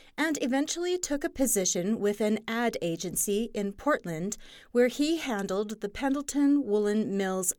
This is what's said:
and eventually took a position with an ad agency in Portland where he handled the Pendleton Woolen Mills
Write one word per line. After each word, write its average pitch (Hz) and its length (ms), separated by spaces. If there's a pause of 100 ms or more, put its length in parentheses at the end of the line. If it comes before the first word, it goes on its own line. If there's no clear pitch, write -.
(180)
and 302 240
eventually 320 560
took 294 260
a 330 60
position 208 680
with 208 220
an 214 260
ad 226 360
agency 185 720
in 202 180
Portland 190 640 (380)
where 240 160
he 302 280
handled 214 600
the 208 80
Pendleton 277 760
Woolen 208 520
Mills 190 420